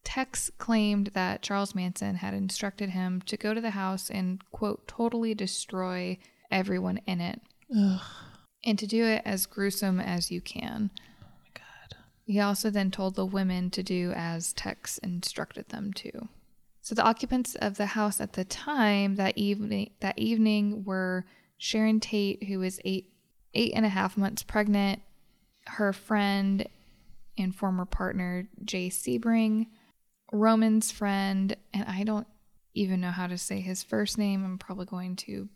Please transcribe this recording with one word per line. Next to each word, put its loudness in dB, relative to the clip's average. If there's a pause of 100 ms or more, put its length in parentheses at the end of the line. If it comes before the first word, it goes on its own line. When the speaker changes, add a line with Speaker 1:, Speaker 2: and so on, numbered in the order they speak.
Speaker 1:
Tex -4
claimed 2
that 0
Charles -2
Manson -2
had -4
instructed -4
him -2
to -6
go -2
to -2
the -2
house -4
and, -2
quote, -4
"totally 0
destroy -4 (320)
everyone 0
in 0
it." -6 (340)
Speaker 2:
Ugh. 4 (600)
Speaker 1:
And 2
to -4
do 4
it 2
as -2
gruesome 0
as -2
you -4
can. -4 (320)
Speaker 2:
Oh -20 (160)
my -20
God. -20 (300)
Speaker 1:
He 2
also 2
then 2
told -2
the 0
women 0
to -4
do -2
as -4
Tex -8
instructed -6
them -6
to. -10 (540)
So -8
the 4
occupants 2
of -2
the 2
house 0
at -6
the -2
time 2
that 0
evening, 0
that -2
evening 2
were -2 (320)
Sharon 4
Tate, 0
who -4
was -2
eight, -4 (420)
eight 4
and 4
a 4
half 0
months 0
pregnant, 2 (680)
her 0
friend 2 (720)
and 0
former 0
partner, -2 (160)
Jay -2
Sebring, 2 (680)
Roman's 6
friend, 0 (180)
and -2
I -2
don't -2 (480)
even 2
know -2
how -4
to -4
say -4
his -6
first -2
name. 0
I'm -6
probably -8
going -6
to -8